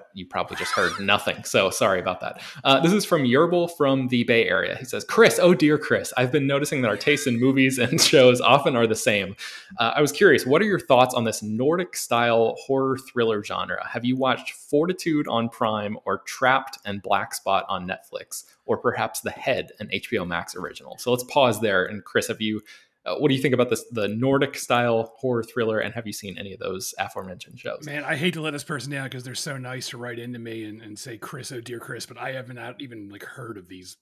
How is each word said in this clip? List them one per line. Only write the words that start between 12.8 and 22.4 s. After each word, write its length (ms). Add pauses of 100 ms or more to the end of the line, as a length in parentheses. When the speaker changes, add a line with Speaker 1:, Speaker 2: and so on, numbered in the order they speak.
Speaker 1:
thriller 460
genre? 440
Have 160
you 120
watched 360
Fortitude 760
on 200
Prime 560
or 220
Trapped 580
and 180
Black 320
Spot 340
on 180
Netflix, 580 (200)
or 140
perhaps 420
The 100
Head, 500
an 120
H 180
B 80
O 60
Max 320
original?" 420
So 120
let's 140
pause 360
there. 240
And 200
Chris, 240
have 120